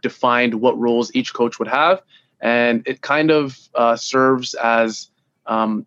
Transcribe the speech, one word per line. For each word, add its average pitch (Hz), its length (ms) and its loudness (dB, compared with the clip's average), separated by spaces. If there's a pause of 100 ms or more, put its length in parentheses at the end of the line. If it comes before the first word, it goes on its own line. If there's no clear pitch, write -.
defined 123 540 0
what 117 220 0
roles 117 380 0
each 127 180 -4
coach 120 260 -2
would 113 100 -4
have. 160 320 2 (400)
And 120 440 0
it 135 160 -8
kind 156 300 0
of, 143 260 0 (160)
uh, 117 220 2
serves 131 600 0
as, 113 520 0 (400)
um, 110 400 0